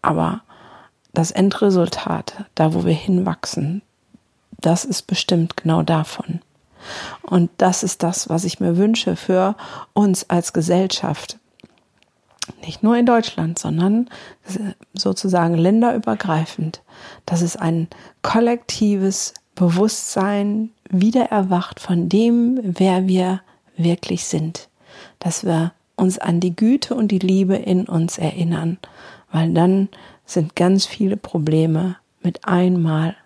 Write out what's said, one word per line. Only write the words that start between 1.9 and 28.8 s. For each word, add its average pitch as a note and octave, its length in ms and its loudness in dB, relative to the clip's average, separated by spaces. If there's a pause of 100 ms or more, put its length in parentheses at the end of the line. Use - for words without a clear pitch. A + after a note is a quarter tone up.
da D#3+ 180 2
wo F3 120 0
wir E3+ 80 4
hinwachsen, F3 880 -2 (800)
das E3+ 260 0
ist B3+ 180 -6
bestimmt - 540 -2
genau E3 240 0
davon. D#3+ 600 -4 (800)
Und F3 360 2
das F#3 260 2
ist - 200 -4
das, E3+ 260 -4
was E3 140 -2
ich F3 160 -6
mir E3+ 180 0
wünsche G3+ 380 0
für F#3 400 0 (380)
uns G3+ 360 2
als F3 240 -2
Gesellschaft. F3 840 -2 (1300)
Nicht - 200 -8
nur A3+ 120 4
in A#3+ 120 2
Deutschland, A3+ 500 0
sondern F#3+ 520 0 (840)
sozusagen F3+ 640 0
länderübergreifend, F#3 1300 0 (440)
dass E3+ 160 -2
es F3 160 -4
ein E3 300 -2 (340)
kollektives G#3+ 1120 2 (220)
Bewusstsein G3+ 1120 0 (200)
wieder G#3+ 360 4
erwacht F#3 540 0
von F3 300 0
dem, A#3 520 4
wer F#3 460 2
wir F#3 340 0 (360)
wirklich E3+ 480 -2
sind. D#3+ 440 -6 (500)
Dass - 260 -6
wir E3 280 0 (220)
uns F#3 240 0
an E3+ 200 0
die F3 160 -2
Güte B3 380 0
und A3+ 160 0
die F#3+ 100 2
Liebe F#3+ 360 2
in F#3 320 0
uns E3 300 -2
erinnern, E3 600 -2 (540)